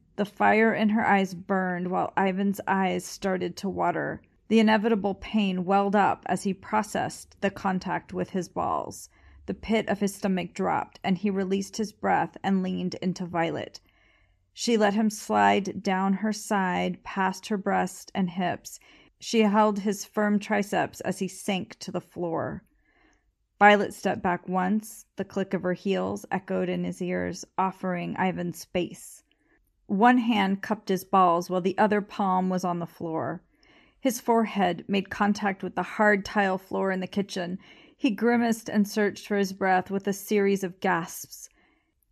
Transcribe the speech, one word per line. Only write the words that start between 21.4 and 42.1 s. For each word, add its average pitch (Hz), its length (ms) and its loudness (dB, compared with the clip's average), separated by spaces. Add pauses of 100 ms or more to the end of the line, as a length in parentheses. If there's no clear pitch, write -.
to - 140 -12
the 180 80 -4
floor. 160 640 -6 (960)
Violet 208 340 6
stepped - 280 -2
back 175 260 -2
once. 185 640 -2
The 196 100 -6
click 196 300 -4
of 170 80 -2
her 180 120 0
heels 190 580 -2
echoed 185 360 -2
in 180 140 -2
his 175 180 -6
ears, 180 440 -4 (120)
offering 180 600 -2
Ivan 175 360 -2
space. - 720 -8 (640)
One 233 320 4
hand 202 420 2
cupped - 280 -4
his 185 160 0
balls 175 440 4
while 180 120 -2
the 185 180 0
other 208 220 4
palm 185 480 0
was 185 160 -2
on 175 160 -2
the 165 60 -6
floor. 160 580 -6 (580)
His 240 160 0
forehead 202 720 0
made 196 220 -2
contact 202 520 0
with 185 120 -8
the 180 80 -2
hard 208 420 2
tile 196 320 0
floor 190 340 -2
in 190 100 -2
the 185 60 -4
kitchen. 185 520 -6 (400)
He 277 100 2
grimaced 226 600 2
and 202 180 2
searched 208 380 -2
for 208 100 -2
his 196 160 0
breath 190 380 0
with 196 180 -4
a 196 60 0
series 196 500 2
of 185 160 -10
gasps. - 680 -4 (600)